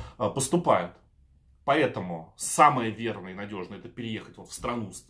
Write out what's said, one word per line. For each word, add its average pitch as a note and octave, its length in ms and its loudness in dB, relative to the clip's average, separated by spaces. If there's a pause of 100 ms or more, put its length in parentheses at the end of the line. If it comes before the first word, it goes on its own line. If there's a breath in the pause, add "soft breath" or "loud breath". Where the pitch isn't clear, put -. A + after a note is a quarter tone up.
(180 loud breath)
э, - 140 0
поступают. A#2+ 600 2 (720)
Поэтому G2+ 720 0
самое C#3 540 4
верное G#2 420 -6
и - 20 -12
надежное — G2 440 -8
это - 100 -14
переехать A2+ 500 -8
вот F#2 100 -16
в - 40 -14
страну A#2 400 -4
с, - 180 -16